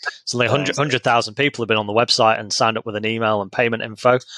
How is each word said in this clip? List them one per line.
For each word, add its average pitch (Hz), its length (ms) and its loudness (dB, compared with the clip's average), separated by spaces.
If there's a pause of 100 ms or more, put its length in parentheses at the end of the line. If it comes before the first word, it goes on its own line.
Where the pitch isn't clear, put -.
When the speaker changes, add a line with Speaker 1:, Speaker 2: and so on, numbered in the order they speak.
(240)
Speaker 1:
So - 140 -6
the 120 100 2
hundred, 139 220 0
Speaker 2:
Amazing. 143 120 -2
Speaker 1:
hundred 131 220 -2
thousand 117 300 2
people 139 280 -2
had 107 60 -6
been 110 80 2
on 107 100 -2
the 104 60 -6
website 113 480 2
and 104 120 -8
signed 113 260 2
up - 80 -10
with 107 100 -6
an 107 100 -4
email 110 360 0
and 95 100 -10
payment 117 300 0
info, 120 360 2 (200)